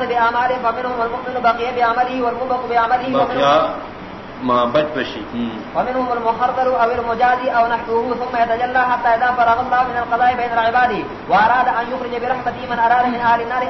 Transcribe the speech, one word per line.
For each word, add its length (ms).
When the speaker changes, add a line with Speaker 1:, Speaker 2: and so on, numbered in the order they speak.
Speaker 1:
بأعمالهم 540
فمنهم 380
المؤمن 420
بقي 340
بعمله 440
والمنفق 500
بعمله 440
ومنهم 240
Speaker 2:
بقي 540
ما 220
بچ 220
بشي. 240
هم. 160
Speaker 1:
ومنهم 360
المخردل 540
أو 240
المجازي 600
أو 160
نحوه، 480
ثم 280
يتجلى 360
حتى 300
إذا 280
فرغ 240
الله 220
من 140
القضاء 380
بين 180
العباد 520
وأراد 400
أن 240
يخرج 300
برحمته 480
من 80
أراد 280
من 140
أهل 200
النار، 280